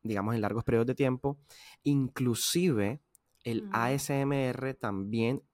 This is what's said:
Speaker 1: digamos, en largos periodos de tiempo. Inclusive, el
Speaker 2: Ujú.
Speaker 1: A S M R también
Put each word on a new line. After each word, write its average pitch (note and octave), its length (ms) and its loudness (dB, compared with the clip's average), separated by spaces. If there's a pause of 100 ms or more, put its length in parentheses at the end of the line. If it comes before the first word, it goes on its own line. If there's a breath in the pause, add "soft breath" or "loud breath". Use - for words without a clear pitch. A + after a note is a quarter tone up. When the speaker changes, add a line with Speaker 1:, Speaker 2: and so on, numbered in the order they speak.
Speaker 1:
digamos, G#2+ 320 0
en A2+ 60 0
largos G#2 240 -2
periodos A#2 220 2
de B2+ 80 -2
tiempo. C#3 440 0 (440 loud breath)
Inclusive, C3 1160 0 (440)
el A2+ 180 -2
Speaker 2:
Ujú. G2+ 100 -12
Speaker 1:
A A#2 200 2
S C#3 260 -2
M C#3 300 0
R C3 260 -4
también A2+ 680 -2 (120)